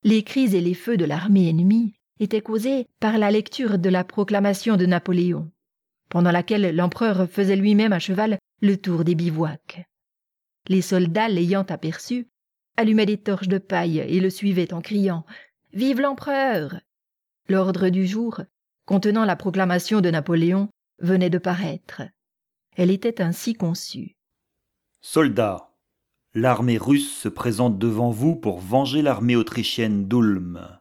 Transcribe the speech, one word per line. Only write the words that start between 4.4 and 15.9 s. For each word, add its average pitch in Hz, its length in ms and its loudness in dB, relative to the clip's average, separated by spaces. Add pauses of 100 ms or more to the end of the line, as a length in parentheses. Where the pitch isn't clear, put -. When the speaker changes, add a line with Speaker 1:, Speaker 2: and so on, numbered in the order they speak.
Speaker 1:
de 180 80 4
Napoléon, 175 680 0 (580)
pendant 175 220 4
laquelle 180 440 0
l'empereur 185 540 0
faisait 196 280 0
lui-même 208 360 4
à 170 60 0
cheval 202 380 -2 (240)
le 202 160 2
tour 170 260 -2
des 170 120 2
bivouacs. 160 720 -4 (800)
Les 185 140 2
soldats, 185 460 0
l'ayant 190 400 0
aperçu, 185 640 -8 (480)
allumaient 220 280 2
des 208 120 -2
torches 190 320 -4
de 190 80 0
paille 175 420 -2
et 185 220 0
le 190 80 2
suivaient 185 440 -2
en 170 80 -8
criant : « 190 440 -2 (480)
Vive 247 260 0